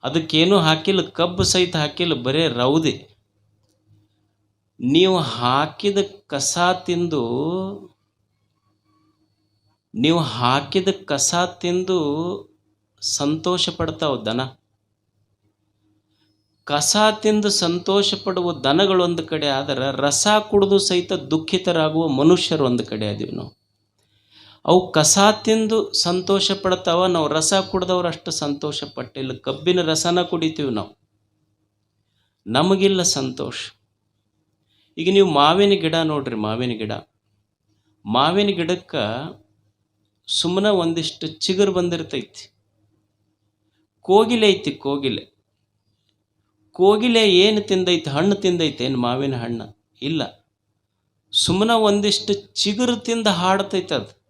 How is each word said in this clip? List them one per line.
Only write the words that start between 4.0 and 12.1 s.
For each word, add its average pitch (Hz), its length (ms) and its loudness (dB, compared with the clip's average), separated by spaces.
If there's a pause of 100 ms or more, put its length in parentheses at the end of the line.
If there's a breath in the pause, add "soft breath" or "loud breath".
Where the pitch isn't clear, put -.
ನೀವು 175 400 4
ಹಾಕಿದ 143 760 -2 (300)
ಕಸ 139 300 -4 (280)
ತಿಂದು, 170 380 -2 (2750)
ನೀವು 156 240 2
ಹಾಕಿದ 139 680 0 (180)
ಕಸ 143 300 -2 (260)
ತಿಂದು 185 360 -2 (1040)